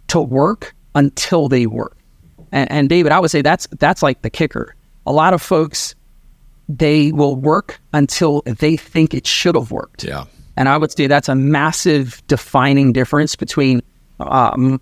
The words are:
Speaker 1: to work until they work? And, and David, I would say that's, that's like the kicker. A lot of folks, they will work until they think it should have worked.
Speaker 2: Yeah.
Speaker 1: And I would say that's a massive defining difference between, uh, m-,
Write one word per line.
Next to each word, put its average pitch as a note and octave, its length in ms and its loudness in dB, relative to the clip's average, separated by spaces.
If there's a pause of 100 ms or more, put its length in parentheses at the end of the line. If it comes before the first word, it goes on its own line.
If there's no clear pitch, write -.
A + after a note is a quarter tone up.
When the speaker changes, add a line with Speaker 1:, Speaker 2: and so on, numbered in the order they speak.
Speaker 1:
to E3+ 120 0
work C#3+ 540 -2 (180)
until C#3+ 540 0
they B2 180 2
work? A2+ 320 -8 (540)
And, C3+ 180 -2
and C#3+ 200 0
David, E3 220 2
I F3 80 4
would E3 120 0
say D3 100 0
that's, C#3+ 240 0 (140)
that's D#3+ 240 2
like C3+ 180 -2
the - 80 -6
kicker. - 460 -4 (320)
A B2+ 40 -2
lot D#3+ 220 2
of E3 80 -2
folks, - 540 -4 (720)
they D3+ 420 2
will C#3+ 240 0
work D3+ 440 -2 (140)
until D3 520 0
they D3+ 320 0
think - 360 0
it C3 120 -6
should - 300 0
have A#2 160 -2
worked. - 320 -10
Speaker 2:
Yeah. C#2+ 220 -10 (300)
Speaker 1:
And C3 140 0
I C#3+ 80 2
would D#3 140 -2
say C#3+ 160 -2
that's C#3+ 220 2
a C3+ 60 0
massive C#3+ 920 0
defining C3+ 680 2
difference D3 420 0
between, C3 460 0 (380)
uh, C3+ 340 0
m-, C3 280 0